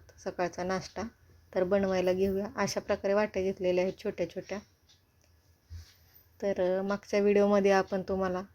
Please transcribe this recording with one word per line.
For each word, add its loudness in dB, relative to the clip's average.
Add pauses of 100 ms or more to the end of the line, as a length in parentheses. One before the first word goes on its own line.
(200)
सकाळचा -4
नाश्ता. -6 (540)
तर 2
बनवायला 2
घेऊया. 0
अशा -2
प्रकारे -2
वाट्या 0
घेतलेल्या 0
आहेत -4
छोट्या -4
छोट्या. -10 (1800)
तर, 0
अ, -2
मागच्या -2
व्हिडिओमध्ये 4
आपण 2
तुम्हाला -2 (140)